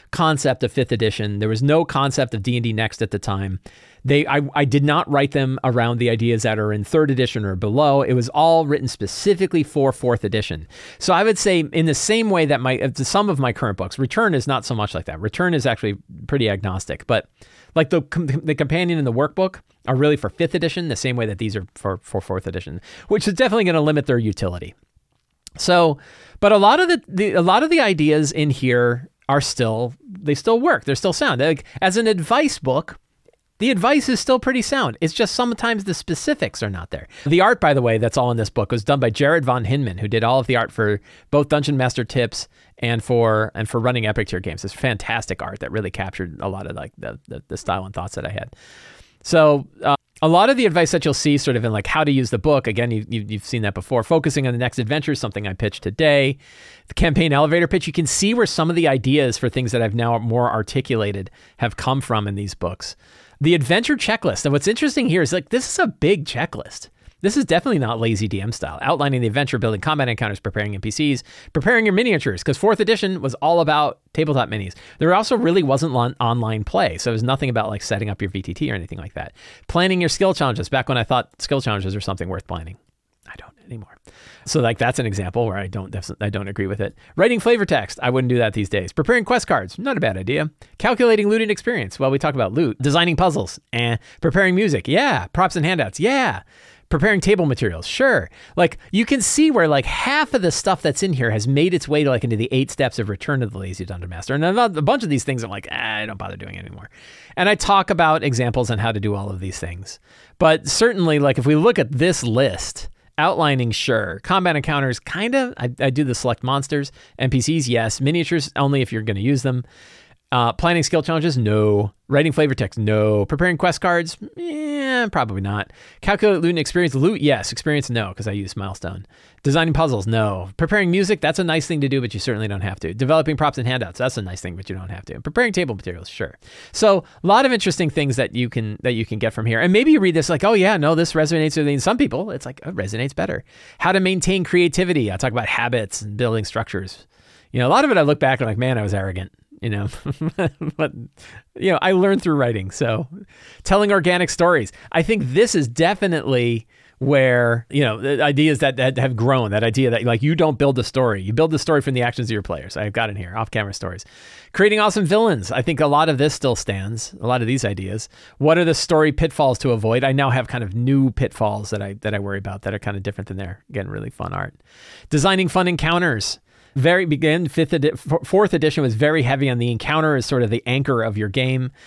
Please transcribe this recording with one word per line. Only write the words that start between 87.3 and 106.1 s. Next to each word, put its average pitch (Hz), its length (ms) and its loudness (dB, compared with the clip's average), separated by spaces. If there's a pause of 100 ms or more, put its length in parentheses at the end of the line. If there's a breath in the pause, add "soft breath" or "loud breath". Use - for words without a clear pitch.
flavor 226 280 2
text, 110 360 -2
I 131 60 0
wouldn't 127 220 0
do 123 80 2
that 110 160 0
these 104 160 -4
days. 98 240 -4
Preparing 233 320 0
quest 247 200 0
cards, 104 320 -2
not 240 200 -4
a - 20 -2
bad 110 160 0
idea. 139 340 -2 (280 soft breath)
Calculating 220 500 2
loot 220 140 2
and 208 80 0
experience, 196 480 -4
well, 135 120 2
we 139 80 2
talk 151 160 -2
about 110 200 -2
loot. 139 260 0
Designing 151 340 2
puzzles, 151 460 0 (140)
eh. 117 240 -2 (240 loud breath)
Preparing 185 320 2
music, 180 340 0
yeah. 160 400 2
Props 180 260 0
and 156 120 0
handouts, 151 340 -2
yeah. 214 420 0 (460 soft breath)
Preparing 185 320 4
table 185 260 4
materials, 98 400 -2
sure. 220 420 2 (280 loud breath)
Like, 160 200 2 (140 loud breath)
you 220 160 2
can 277 140 2
see 302 320 4
where, 175 160 4
like, 143 160 2
half - 500 -2
of 233 80 0
the 175 80 2
stuff - 320 -2
that's 151 220 0
in 190 80 0
here 127 180 0
has 107 160 -2
made 147 260 4
its 175 140 -2
way 147 160 2
to, 139 80 2
like, 123 140 0
into 117 100 0
the 110 160 -2
eight 131 220 0
steps - 260 -2
of 107 100 -4
Return 127 360 -4
of 104 80 -6
the 104 60 -10
Lazy 95 260 -10
Dungeon 90 260 -10
Master. 87 240 -6
And 147 100 0
a 190 380 2
bunch 240 220 2
of - 40 -4
these 139 140 0
things 127 220 -4
I'm 123 60 -10
like, 101 200 -12
"Ah, 110 280 -6
I 107 80 -6
don't 107 120 -12